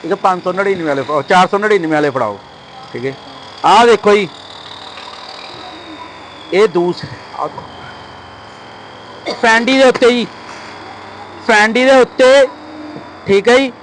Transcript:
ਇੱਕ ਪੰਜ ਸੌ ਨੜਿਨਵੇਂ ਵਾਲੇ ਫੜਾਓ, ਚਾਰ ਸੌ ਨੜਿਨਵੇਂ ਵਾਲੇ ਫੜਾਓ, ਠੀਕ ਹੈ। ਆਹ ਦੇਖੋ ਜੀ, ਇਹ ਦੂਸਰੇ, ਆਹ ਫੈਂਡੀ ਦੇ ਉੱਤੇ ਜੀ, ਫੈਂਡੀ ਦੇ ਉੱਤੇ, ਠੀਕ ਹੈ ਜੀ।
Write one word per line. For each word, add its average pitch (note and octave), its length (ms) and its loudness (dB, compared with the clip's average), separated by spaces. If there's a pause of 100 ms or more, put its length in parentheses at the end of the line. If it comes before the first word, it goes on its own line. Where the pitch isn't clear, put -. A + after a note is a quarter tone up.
ਇੱਕ D#3 100 -4
ਪੰਜ F#3 300 -2
ਸੌ F3+ 80 -4
ਨੜਿਨਵੇਂ F#3 360 -2
ਵਾਲੇ C#3 140 -2
ਫੜਾਓ, C#3 200 -4
ਚਾਰ F#3 260 2
ਸੌ G3+ 100 -2
ਨੜਿਨਵੇਂ G3+ 320 0
ਵਾਲੇ D3+ 200 0
ਫੜਾਓ, A2 300 -4 (540)
ਠੀਕ A#2+ 120 -10
ਹੈ। C3+ 80 -6 (520)
ਆਹ G3+ 200 6
ਦੇਖੋ G#3 300 4
ਜੀ, G#3 120 0 (2250)
ਇਹ G3+ 140 2
ਦੂਸਰੇ, F3 500 -4 (220)
ਆਹ D3 80 -6 (1900)
ਫੈਂਡੀ A#3 440 2
ਦੇ C4+ 60 4
ਉੱਤੇ B3 280 4
ਜੀ, A#3+ 140 -2 (1200)
ਫੈਂਡੀ A3 380 2
ਦੇ C4+ 160 6
ਉੱਤੇ, C4 460 4 (800)
ਠੀਕ G3 220 2
ਹੈ A#3+ 80 6
ਜੀ। C4+ 140 0 (120)